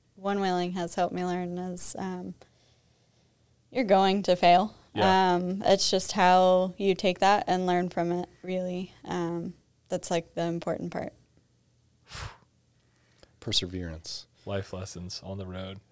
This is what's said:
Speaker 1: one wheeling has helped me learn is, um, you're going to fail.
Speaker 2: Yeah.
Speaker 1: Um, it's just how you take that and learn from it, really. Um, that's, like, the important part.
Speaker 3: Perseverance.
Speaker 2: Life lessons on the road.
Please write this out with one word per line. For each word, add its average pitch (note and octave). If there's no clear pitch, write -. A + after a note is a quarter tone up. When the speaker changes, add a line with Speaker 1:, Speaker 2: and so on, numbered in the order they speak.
Speaker 1:
one G3
wheeling F3+
has F3
helped F3
me F3+
learn F3+
is, F3+
um, F#3
you're B3+
going G3
to F#3
fail. F3+
Speaker 2:
Yeah. F#3+
Speaker 1:
Um, F3+
it's -
just F#3
how F#3
you G3
take F#3
that G3
and F#3
learn F3+
from E3+
it, F3
really. F#3
Um, E3+
that's, F3+
like, E3+
the E3+
important E3+
part. -
Speaker 3:
Perseverance. F2
Speaker 2:
Life G2+
lessons F#2
on F#2+
the F#2+
road. F#2+